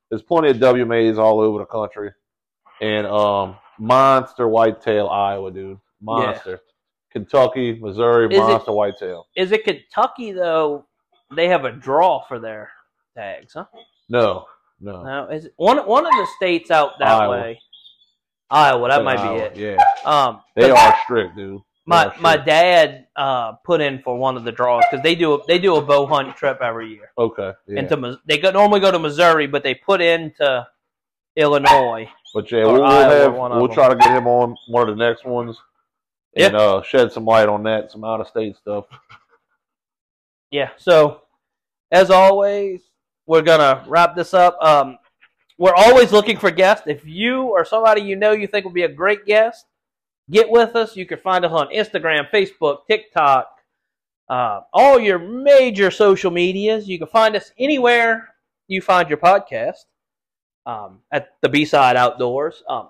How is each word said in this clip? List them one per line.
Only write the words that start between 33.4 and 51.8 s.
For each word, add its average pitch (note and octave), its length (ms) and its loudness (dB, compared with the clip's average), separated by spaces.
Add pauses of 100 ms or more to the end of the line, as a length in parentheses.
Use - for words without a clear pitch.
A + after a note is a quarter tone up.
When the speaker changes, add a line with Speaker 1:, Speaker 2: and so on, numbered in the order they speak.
Speaker 2:
of A#2+ 60 -2
Speaker 1:
we'll B2 100 2
Speaker 2:
them. A#2+ 60 -2
Speaker 1:
try C3 160 4
to B2+ 60 2
get B2 200 4
him B2 120 -2
on A#2+ 280 0 (120)
one A#2 200 0
of G#2+ 80 -6
the A2+ 80 -4
next A#2 220 -4
ones. A#2+ 320 -8 (800)
And, F3 180 2
Speaker 2:
Yeah. G#2+ 60 0
Speaker 1:
uh, G2+ 240 2
shed B2 280 0
some A2+ 140 -10
light A2 240 2
on G#2 140 -4
that, A2 260 -4
some G#2+ 140 -20
out-of-state A2 540 -8
stuff. G#2 280 -10 (1700)
Speaker 2:
Yeah, C#3 260 -4
so, D#3 440 2 (720)
as F#3 180 4
always, G3 720 2 (440)
we're D#3+ 160 2
gonna D3 460 2
wrap E3+ 280 2
this F3 180 -6
up. F3+ 280 4
Um, C#3+ 360 2 (600)
we're F3 180 2
always A#3 360 8
looking G#3 260 2
for F#3 140 0
guests. F#3+ 360 2
If D3 180 -8
you A3+ 380 -4
or F#3+ 220 0
somebody A3 360 2
you G3 140 -6
know G#3 160 2
you G#3 160 -2
think G3 180 -6
would F3+ 80 -14
be F3 100 -4
a E3 60 -2
great G3 360 -4
guest, A3 400 0 (640)
get G#3+ 200 2
with A3+ 260 2
us. A3+ 200 -4
You F#3 100 -12
can D#3+ 120 -12
find F3+ 260 -2
us D#3+ 80 -2
on D#3 180 -2
Instagram, D#3+ 600 -4